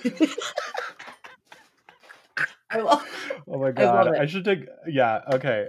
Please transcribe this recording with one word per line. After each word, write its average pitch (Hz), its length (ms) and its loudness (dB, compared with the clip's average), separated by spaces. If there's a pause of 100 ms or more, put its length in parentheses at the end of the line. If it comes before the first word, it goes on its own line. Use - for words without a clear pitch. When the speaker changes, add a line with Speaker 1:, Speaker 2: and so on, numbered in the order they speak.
Speaker 1:
<laughs> 247 80 -2 (2500)
Speaker 2:
I 226 100 -2
love, 220 260 2 (420)
Speaker 1:
Oh 139 120 -6
my 135 160 2
Speaker 2:
I 135 100 4
love 117 160 6
Speaker 1:
God. 113 100 4
Speaker 2:
it. 147 60 2
Speaker 1:
I 151 80 2
should 175 180 -6
take, 190 220 0 (220)
yeah, 120 320 2 (100)
okay. 139 380 0